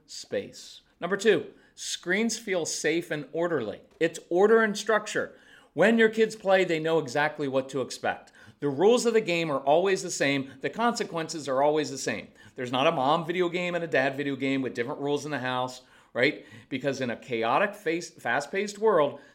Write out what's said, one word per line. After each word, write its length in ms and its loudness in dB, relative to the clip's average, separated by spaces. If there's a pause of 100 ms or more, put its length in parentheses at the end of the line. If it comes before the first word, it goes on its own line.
space. 720 -10 (200)
Number 160 -4
two, 300 2 (300)
screens 600 -2
feel 300 -4
safe 460 -2
and 200 -8
orderly. 480 -2 (200)
It's 180 -2 (100)
order 340 6
and 140 0
structure. 600 -2 (360)
When 260 4
your 100 8
kids 260 2
play, 300 4
they 160 0
know 180 2
exactly 480 -2
what 220 0
to 120 -4
expect. 520 -4 (260)
The 100 -2
rules 380 4
of 80 0
the 60 4
game 320 -2
are 80 -2
always 420 2
the 80 -8
same. 400 0 (120)
The 60 -4
consequences 800 -4
are 140 2
always 300 2
the 40 -8
same. 300 -6 (300)
There's 160 -6
not 160 4
a 40 2
mom 320 2
video 240 0
game 280 -4
and 80 -2
a 20 -8
dad 300 2
video 180 -2
game 260 -2
with 140 -4
different 260 -6
rules 240 -2
in 60 -8
the 80 -4
house, 440 -4 (300)
right? 320 2 (240)
Because 320 -4
in 100 -2
a 60 -6
chaotic, 560 0
face-, 380 -6
fast-paced 720 -4
world, 400 2 (140)